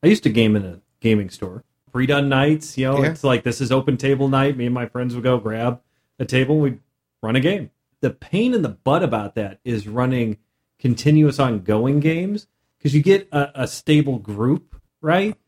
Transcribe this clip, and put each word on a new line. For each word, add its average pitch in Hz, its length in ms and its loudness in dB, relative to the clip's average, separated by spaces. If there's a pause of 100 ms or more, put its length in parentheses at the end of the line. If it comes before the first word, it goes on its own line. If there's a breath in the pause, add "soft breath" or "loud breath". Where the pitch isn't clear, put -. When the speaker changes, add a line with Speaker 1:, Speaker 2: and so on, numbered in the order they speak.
Speaker 1:
I 151 60 4
used 208 160 4
to 147 60 4
game 110 260 2
in 98 80 -2
a 87 160 -14 (200)
gaming 104 300 2
store. 95 340 -14 (280)
Pre-done 139 380 0
nights, 147 480 0
you 131 80 0
know, 139 160 0
Speaker 2:
Yeah. 147 80 2
Speaker 1:
it's 160 120 -10
like, 127 220 2
this 120 160 -2
is 127 100 -2
open 131 280 0
table 139 300 0
night. 135 280 0
Me 123 80 -4
and 123 100 -2
my 123 120 -4
friends 123 280 -6
would 120 100 -8
go 127 140 2
grab 113 420 -4 (380)
a 127 60 -4
table, 131 360 0
we'd 139 180 -2 (440)
run 113 140 0
a 131 40 4
game. 165 280 -2 (320)
The 135 100 0
pain 240 440 -2
in 214 80 0
the 131 80 -2
butt 139 320 -2
about 110 320 -4
that 101 300 -8
is 110 240 -4
running 120 500 -2 (400)
continuous 147 600 4
ongoing 120 600 0
games, 175 460 -2 (360)
'cause 143 120 0
you 147 80 4
get 196 300 2
a, 143 320 -2
a - 20 -6
stable 143 520 0
group, 107 580 -4 (240)
right? 190 360 0 (100)